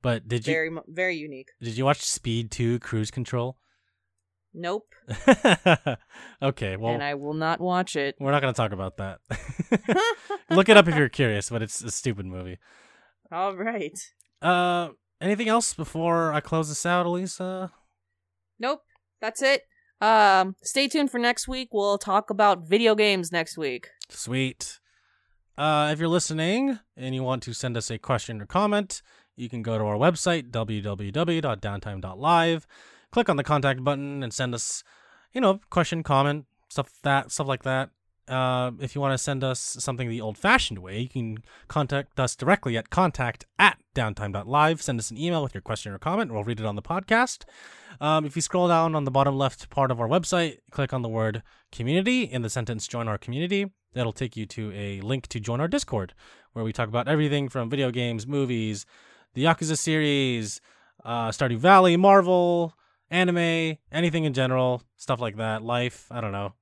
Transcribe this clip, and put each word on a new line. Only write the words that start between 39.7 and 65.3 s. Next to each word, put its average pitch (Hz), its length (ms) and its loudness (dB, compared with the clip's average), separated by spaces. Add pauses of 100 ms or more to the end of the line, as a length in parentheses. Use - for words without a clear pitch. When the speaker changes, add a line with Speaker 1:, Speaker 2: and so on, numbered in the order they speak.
Speaker 1:
the 113 100 -4
old-fashioned 110 600 0
way, 95 200 -8
you 127 80 -4
can 113 300 -6 (300)
contact 143 520 -4
us 127 160 -2
directly 135 400 0
at 113 140 -4
contact 143 560 0 (140)
at 190 180 6 (160)
downtime 107 400 -2
dot 101 140 -6
live. 151 340 2
Send 123 180 -4
us 110 120 -8
an 113 60 -14
email 160 260 -2
with 127 100 -8
your 98 80 -10
question 107 320 -8
or 98 60 -12
comment, 185 300 -2
and 113 60 -8
we'll 104 80 -4
read 110 160 -4
it 110 60 -6
on 104 100 -4
the 101 60 -6
podcast. 220 640 0 (580)
Um, 156 240 2
if 139 100 -8
you 165 60 0
scroll 180 260 2
down 165 280 4
on 143 100 0
the 135 60 -2
bottom 139 260 2
left - 320 -2
part 135 220 0
of 117 100 -2
our 113 80 0
website, 170 480 0 (140)
click 139 200 -2
on 127 100 -2
the 120 80 -4
word 110 340 -2 (280)
community 190 520 0
in 127 180 -4
the 113 80 -4
sentence, 117 380 -6
"Join 117 200 -6
our 104 100 -2
community." 180 540 -4 (220)
That'll 120 180 -2
take 123 240 -6
you 110 120 -6
to 104 260 -10
a 101 280 -8
link 123 260 -6
to 120 120 -8
join 117 220 -4
our 165 80 -2
Discord, 113 440 -4 (400)
where 113 120 -6
we 110 80 -4
talk 113 160 -4
about 120 180 -2
everything 147 400 0
from 120 220 -6
video 135 220 -2
games, 117 360 -4
movies, 120 580 -2 (500)
the 127 100 -2
Yakuza 160 320 2
series, 139 840 -2 (460)
uh, 117 240 -4
Stardew 120 280 -2
Valley, 180 380 8
Marvel, 180 800 6 (360)
anime, 170 680 2 (160)
anything 160 320 0
in 143 80 0
general, 127 480 2 (160)
stuff 123 240 -2
like 107 160 -4